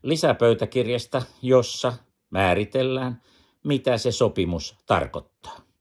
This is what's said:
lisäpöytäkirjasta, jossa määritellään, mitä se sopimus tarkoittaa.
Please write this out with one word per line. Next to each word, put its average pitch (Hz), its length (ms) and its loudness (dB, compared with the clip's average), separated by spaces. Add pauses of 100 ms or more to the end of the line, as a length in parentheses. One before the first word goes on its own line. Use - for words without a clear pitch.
lisäpöytäkirjasta, 120 1200 0 (200)
jossa 127 500 2 (380)
määritellään, 120 920 0 (420)
mitä 131 340 0
se - 140 -2
sopimus 87 640 -2 (100)
tarkoittaa. - 840 -6 (100)